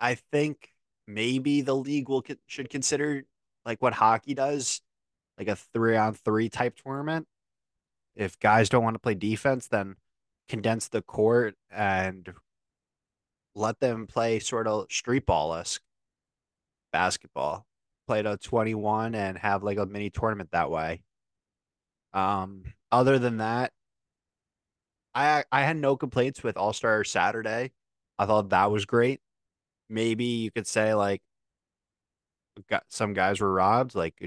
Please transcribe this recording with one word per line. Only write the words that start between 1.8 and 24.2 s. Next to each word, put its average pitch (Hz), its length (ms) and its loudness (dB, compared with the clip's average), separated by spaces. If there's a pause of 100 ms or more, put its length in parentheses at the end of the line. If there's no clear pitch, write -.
will 135 140 0
con-, - 240 -12
should - 220 -10
consider, 143 560 -4 (400)
like, 117 160 -6
what 123 140 2
hockey 113 400 2
does, 139 480 -2 (560)
like, 90 80 -10
a 104 80 0
three-on-three 110 920 0
type - 360 -4
tournament. 151 440 -6 (880)
If 98 240 -6
guys 107 280 6
don't 123 140 4
wanna 113 160 -2
play 113 160 -2
defense, 110 540 -2
then 98 260 -4 (540)
condense 113 400 -2
the 110 120 -2
court 110 540 2 (160)
and 95 640 -2 (1200)
let 107 240 -2
them 113 300 -2
play 113 320 0
sort 113 260 -4
of 107 240 -2
street - 360 -2
ball-esque 82 540 -2 (1120)
basketball. 85 720 -2 (420)
Play 107 160 0
to 104 160 -4
twenty-one 110 760 -2
and 98 220 -4
have, 101 260 -2
like, 101 140 -2
a 101 80 -2
mini 101 240 -6
tournament 101 440 -4
that 80 180 0
way. 80 320 -4 (1120)
Um, 95 480 -2 (280)
other 131 280 6
than 120 180 0
that, 113 340 -2 (1400)